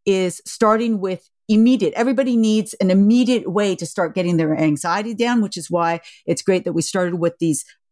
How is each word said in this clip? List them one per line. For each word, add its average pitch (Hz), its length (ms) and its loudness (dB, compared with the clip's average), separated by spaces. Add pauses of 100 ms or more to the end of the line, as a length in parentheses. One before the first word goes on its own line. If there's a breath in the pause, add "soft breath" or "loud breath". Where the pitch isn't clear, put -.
is 190 400 -2
starting 226 540 0
with 185 320 -6 (180)
immediate. 220 460 4
Everybody 247 420 0
needs 220 380 0
an 185 160 0
immediate 214 600 4
way 196 260 0
to 170 100 -8
start 165 280 -4
getting 175 220 0
their 156 200 0
anxiety 170 580 -2
down, 233 260 0
which 202 160 -4
is 165 140 -12
why 170 300 0 (260 loud breath)
it's 165 160 -2
great 185 220 0
that 180 80 -4
we 160 100 -2
started 180 340 -4
with 170 220 -4
these 160 260 -2 (280 soft breath)